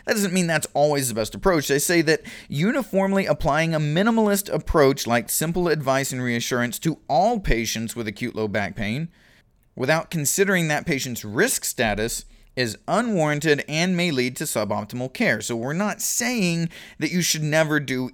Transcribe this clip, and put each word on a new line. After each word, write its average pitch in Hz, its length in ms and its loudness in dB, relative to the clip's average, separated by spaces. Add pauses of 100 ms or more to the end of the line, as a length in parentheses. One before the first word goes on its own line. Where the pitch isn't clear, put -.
That - 100 0
doesn't 196 200 -2
mean 180 140 0
that's 156 260 -2
always 143 340 2
the 113 60 -6
best 107 200 -4
approach. 151 340 2
They 139 100 4
say 165 240 2
that 151 200 2 (260)
uniformly 196 800 0
applying 156 480 0
a 151 60 0
minimalist 202 720 2
approach 135 540 4
like 117 240 0
simple 170 380 0
advice 139 440 0
and 127 100 -4
reassurance 120 580 -2
to 156 180 -2 (100)
all 196 320 2
patients 113 560 -2
with 113 120 -6
acute 110 260 -6
low 110 140 -2
back 98 280 -4
pain 117 320 -4 (680)
without 156 340 0
considering 170 580 0
that 151 180 -2
patient's 131 380 -4
risk 139 400 0
status 110 600 -2 (320)
is 120 200 -2 (120)
unwarranted 156 800 2
and 170 280 0
may 175 140 2
lead 127 260 0
to 160 80 -4
suboptimal 107 680 -4
care. 143 260 0
So 117 160 -4
we're 120 160 -4
not 190 300 -2
saying 180 640 0 (300)
that 151 140 -2
you 175 100 0
should 156 220 -2
never 151 360 2
do 127 340 -4